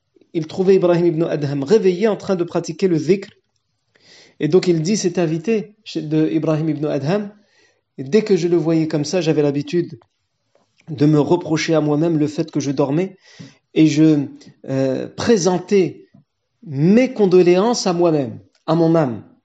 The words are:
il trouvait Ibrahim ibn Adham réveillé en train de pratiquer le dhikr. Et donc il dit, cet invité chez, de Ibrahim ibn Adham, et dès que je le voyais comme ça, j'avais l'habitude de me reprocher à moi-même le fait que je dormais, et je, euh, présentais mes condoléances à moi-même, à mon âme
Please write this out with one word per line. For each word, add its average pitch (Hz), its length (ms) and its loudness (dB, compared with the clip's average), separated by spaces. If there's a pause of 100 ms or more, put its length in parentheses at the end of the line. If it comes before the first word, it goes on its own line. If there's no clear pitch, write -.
(320)
il 160 140 -4
trouvait 190 300 2
Ibrahim 175 300 2
ibn 160 180 0
Adham 143 380 -4
réveillé 190 460 2
en 196 80 0
train - 180 -4
de 175 100 -2
pratiquer 170 440 -4
le 165 100 2
dhikr. 165 300 -2 (1120)
Et 151 80 -2
donc 180 180 2
il 165 160 2
dit, 202 140 -2
cet 180 220 -2
invité 170 680 -4
chez, - 180 -8
de 156 260 0
Ibrahim 156 420 -2
ibn 147 160 -4
Adham, 151 440 -4 (680)
et 135 60 -12
dès 175 180 0
que 208 140 2
je 170 120 0
le 170 80 2
voyais 160 320 0
comme 147 160 -2
ça, 185 160 -2
j'avais 151 220 0
l'habitude 147 580 -4 (880)
de 147 180 0
me 156 140 4
reprocher 160 540 0
à 151 60 2
moi-même 151 380 0
le 147 80 0
fait 160 240 -6
que - 80 -4
je 139 140 -4
dormais, 147 440 -2 (580)
et 160 120 6
je, 151 400 2 (420)
euh, 131 400 -2
présentais 185 960 0 (600)
mes 190 460 2
condoléances 185 720 2
à 185 60 0
moi-même, 151 480 -2 (260)
à - 80 0
mon 165 220 2
âme 123 280 -2 (200)